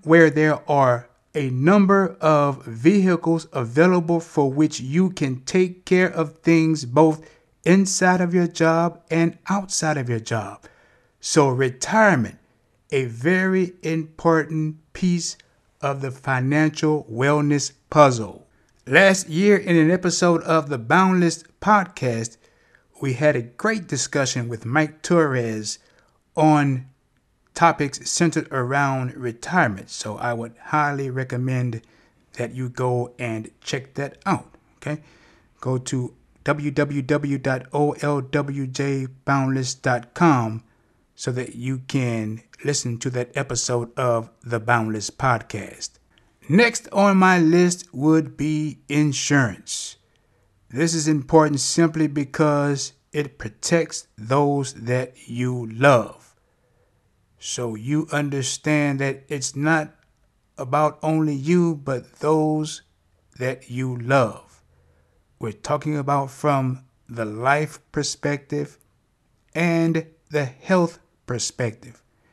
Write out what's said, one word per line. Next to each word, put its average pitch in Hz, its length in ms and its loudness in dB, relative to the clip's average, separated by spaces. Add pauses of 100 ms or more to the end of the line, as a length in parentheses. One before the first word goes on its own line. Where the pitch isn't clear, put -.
where 160 260 8
there 151 300 2 (100)
are 127 400 2 (240)
a 143 160 -4
number 190 680 4
of 147 460 2
vehicles 165 880 2
available 165 680 2
for 147 320 -2
which 151 280 0
you 165 320 0
can 131 300 -4
take 185 440 -2
care 185 260 2
of 160 280 -6
things 160 460 2
both 156 360 4 (420)
inside 185 580 4
of 175 120 -2
your 175 140 2
job 165 600 0
and 165 280 0 (120)
outside 185 480 -2
of 127 120 -4
your 117 100 -2
job. 107 460 -8 (540)
So 143 300 4
retirement, 131 880 2 (540)
a 135 140 0
very 180 680 0 (100)
important 156 960 -2 (160)
piece 175 440 -2 (420)
of 139 220 -4
the 135 80 -6
financial 147 1040 0
wellness 143 600 0 (200)
puzzle. 120 560 4 (400)
Last 185 420 4
year 196 280 4
in 175 180 0
an 160 160 4
episode 175 500 0
of 160 280 0
the 143 100 -4
Boundless 175 640 2 (180)
Podcast, 160 760 0 (600)
we 135 140 -2
had 143 220 2
a 123 80 -4
great 196 440 -4
discussion 131 600 -4
with 120 160 -10
Mike 151 380 -2
Torres 123 720 0 (580)
on 147 520 2 (680)
topics 151 560 0
centered 165 420 0
around 135 640 -2
retirement. 123 760 -4
So - 280 -10
I 120 160 -4
would 117 240 -10
highly 143 520 -2
recommend 127 720 -4 (520)
that 117 200 -8
you 127 160 -8
go 123 500 -4
and 113 320 -8 (100)
check - 340 -10
that 139 300 -8
out, - 300 -4 (220)
okay? 151 240 -8 (580)
Go 131 200 -4
to 127 340 -6 (300)
w 147 280 -2
w 143 300 -2
w 143 360 -2
dot 131 360 -4
o 147 180 0 (100)
l 147 200 -2
w 139 460 -4
j 135 400 -4 (180)
boundless 131 480 0
dot - 400 -4
com 120 500 0 (500)
so - 180 -8
that 123 240 -8
you 127 320 -6
can 113 540 -4 (220)
listen 131 360 -4
to 131 100 -6
that 123 260 -6
episode 120 600 -4
of 117 320 0 (140)
the 117 160 -4
Boundless 110 500 -2
Podcast. - 840 -4 (560)
Next 233 460 2
on 202 240 4
my 185 220 6
list 175 520 4
would 147 460 2
be 151 500 -4
insurance. 139 1120 -2 (720)
This 160 240 -2
is 156 140 -2
important 151 520 4
simply 160 480 0
because 143 840 -2 (180)
it 147 260 -8
protects - 680 -4 (100)
those 139 560 0
that 127 420 -4 (120)
you 123 440 -4
love. 120 640 2 (1040)
So 120 360 -8
you 147 360 -4
understand 143 880 -2
that 135 280 -4
it's 139 280 -8
not 156 380 -2 (640)
about 147 460 -2
only 156 320 0
you, 165 400 0
but 139 440 -8
those 156 640 0 (560)
that 127 320 -6
you 127 280 -6
love. 120 640 -2 (760)
We're 113 120 -8
talking 147 440 -6
about 139 360 -2
from 131 520 -2 (240)
the 117 180 -8
life 135 540 -2 (120)
perspective 143 880 -6 (760)
and 165 540 0 (240)
the 147 140 -2
health 170 540 -2 (280)
perspective. 120 720 -8 (320)